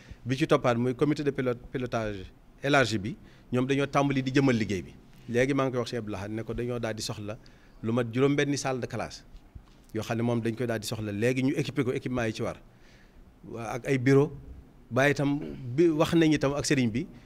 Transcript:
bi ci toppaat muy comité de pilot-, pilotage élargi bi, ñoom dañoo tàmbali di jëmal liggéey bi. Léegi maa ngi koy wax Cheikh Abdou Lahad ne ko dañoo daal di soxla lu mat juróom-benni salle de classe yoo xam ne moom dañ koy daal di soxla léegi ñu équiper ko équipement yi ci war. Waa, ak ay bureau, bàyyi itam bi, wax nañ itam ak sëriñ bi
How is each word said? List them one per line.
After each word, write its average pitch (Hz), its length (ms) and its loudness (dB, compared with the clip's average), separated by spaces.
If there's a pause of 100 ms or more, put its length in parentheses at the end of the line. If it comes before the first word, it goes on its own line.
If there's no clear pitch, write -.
(240)
bi 123 120 -2
ci 151 100 0
toppaat 127 300 4
muy 123 180 0
comité 147 280 0
de 143 80 -2
pilot-, 127 300 -2 (100)
pilotage 113 540 -6 (380)
élargi 131 360 4
bi, 107 160 -6 (380)
ñoom 127 140 2
dañoo 139 200 0
tàmbali 139 360 2
di 131 100 -4
jëmal 135 240 4
liggéey 98 260 -2
bi. - 120 -16 (340)
Léegi 123 240 2
maa 135 140 0
ngi 127 60 -2
koy 127 80 -4
wax 113 100 -6
Cheikh 123 100 -6
Abdou 104 120 -8
Lahad 101 180 -8
ne 110 120 -6
ko 113 120 -8
dañoo 120 260 -4
daal 110 140 -4
di 107 80 -10
soxla 104 340 -8 (460)
lu 113 100 -2
mat 120 180 2
juróom-benni 143 460 2
salle 131 240 -4
de 120 60 -6
classe 92 360 -8 (720)
yoo 107 80 -4
xam 117 140 -4
ne 113 60 -2
moom 120 180 0
dañ 113 160 -2
koy 123 100 -4
daal 113 140 -4
di 110 60 -10
soxla 107 260 -6
léegi 123 300 0
ñu 135 140 2
équiper 139 280 -2
ko 123 80 -2
équipement 123 320 -4
yi 113 80 -2
ci 113 100 -8
war. 87 140 -4 (880)
Waa, 110 300 -8
ak 120 120 -10
ay 139 100 2
bureau, 135 340 6 (580)
bàyyi 135 220 4
itam 143 260 0 (380)
bi, 170 120 8
wax 160 260 2
nañ 160 180 6
itam 139 220 2
ak 143 100 -2
sëriñ 131 260 2
bi 131 160 -2 (200)